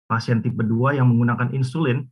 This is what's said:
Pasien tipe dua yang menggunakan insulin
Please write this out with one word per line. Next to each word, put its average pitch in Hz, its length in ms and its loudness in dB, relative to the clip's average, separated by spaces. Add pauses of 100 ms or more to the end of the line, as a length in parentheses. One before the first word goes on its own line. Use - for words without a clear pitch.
(100)
Pasien 113 320 0
tipe 113 240 -2
dua 127 320 0
yang 127 80 4
menggunakan 120 480 2
insulin 131 580 -2